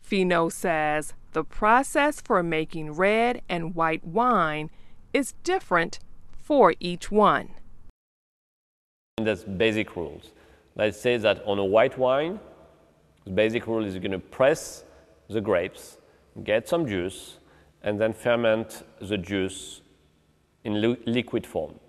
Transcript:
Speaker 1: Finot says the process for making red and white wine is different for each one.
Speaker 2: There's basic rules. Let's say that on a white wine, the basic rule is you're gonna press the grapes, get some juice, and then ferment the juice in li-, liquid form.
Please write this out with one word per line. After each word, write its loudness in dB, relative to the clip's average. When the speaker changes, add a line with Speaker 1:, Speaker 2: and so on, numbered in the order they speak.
Speaker 1:
Finot 2
says -2
the -2
process 2
for 2
making -2
red 2
and -4
white 0
wine 0
is 0
different 0
for 4
each -6
one. 4
Speaker 2:
There's -2
basic 0
rules. -10
Let's 0
say 2
that 2
on 0
a 2
white 4
wine, 0
the -12
basic 2
rule -2
is -4
you're -8
gonna -4
press 0
the -2
grapes, -2
get 0
some 0
juice, -4
and -2
then 2
ferment 0
the -2
juice -4
in -2
li-, 2
liquid -2
form. -6